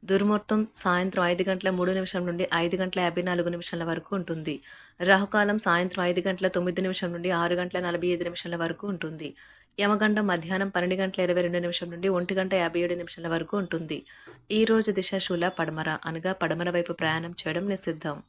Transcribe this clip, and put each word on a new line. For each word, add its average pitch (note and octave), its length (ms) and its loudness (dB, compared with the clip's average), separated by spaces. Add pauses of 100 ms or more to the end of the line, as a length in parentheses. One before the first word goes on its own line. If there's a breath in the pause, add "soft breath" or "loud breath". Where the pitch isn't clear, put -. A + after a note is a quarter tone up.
దుర్ముహూర్తం G#3 600 2 (100)
సాయంత్రం F#3 480 2
ఐదు F3 260 2
గంటల F#3+ 200 0
మూడు F3+ 220 2
నిమిషం F#3 340 -2
నుండి F3 280 -2
ఐదు E3+ 220 2
గంటల F#3 240 -2
యాభై F3 220 0
నాలుగు F3 260 0
నిమిషాల F3 360 -4
వరకు E3 320 -4
ఉంటుంది. D#3+ 440 -4 (400 loud breath)
రాహుకాలం G3+ 580 4
సాయంత్రం F3+ 460 4
ఐదు F3+ 240 0
గంటల F#3 200 0
తొమ్మిది F3+ 340 0
నిమిషం F#3 300 -2
నుండి F3 180 -4
ఆరు E3+ 240 2
గంటల F3+ 260 -2
నలభై F3 280 -2
ఐదు F3 160 0
నిమిషాల E3+ 320 -6
వరకు E3 320 -4
ఉంటుంది. D#3+ 460 -6 (460 loud breath)
యమగండం G#3 460 4
మధ్యాహ్నం F#3 420 0
పన్నెండు F#3 260 0
గంటల F#3+ 280 0
ఇరవై F3+ 200 4
రెండు F3 160 0
నిమిషం F3 320 -4
నుండి E3+ 180 -2
ఒంటి F3+ 260 0
గంట F#3+ 200 -4
యాభై E3+ 260 2
ఏడు F3 140 0
నిమిషాల E3+ 340 -8
వరకు E3 340 -2
ఉంటుంది. E3 380 -4 (500 loud breath)
ఈ G#3+ 140 6
రోజు A3 260 4
దిశ F#3 280 0
శూల F3 300 0
పడమర, D#3 560 -2
అనగా E3 280 -4
పడమర E3 380 -2
వైపు F3 220 0
ప్రయాణం E3 480 -2
చేయడం F3 280 -2
నిషిద్ధం. D#3+ 500 -4 (100)